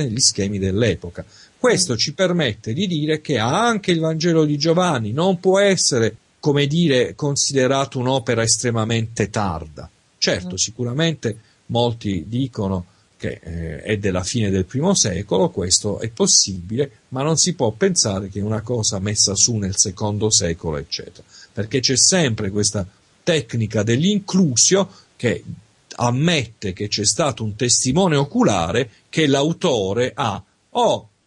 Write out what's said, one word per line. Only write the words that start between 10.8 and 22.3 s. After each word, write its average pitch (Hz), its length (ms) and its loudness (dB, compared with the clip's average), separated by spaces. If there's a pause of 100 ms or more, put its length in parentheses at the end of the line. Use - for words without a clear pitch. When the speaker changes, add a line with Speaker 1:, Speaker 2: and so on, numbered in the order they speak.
Speaker 1:
molti 117 600 0
dicono 104 580 -4 (340)
che, 73 220 -8
eh, 82 400 -10
è 107 160 -2
della 98 260 -2
fine 104 280 -2
del 95 140 0
primo 160 280 0
secolo, 170 560 0
questo 95 480 -2
è 117 120 -6
possibile, 101 840 0 (180)
ma 127 140 -4
non 156 120 2
si 165 200 0
può 113 160 0
pensare 104 580 0
che 98 120 -6
è - 20 -2
una 107 180 -2
cosa 110 380 -2
messa 101 340 0
su 101 220 0
nel 98 200 -2
secondo 104 540 -2
secolo, 82 480 -2
eccetera, - 460 -12 (280)
perché 113 280 -4
c'è 127 180 0
sempre 117 540 2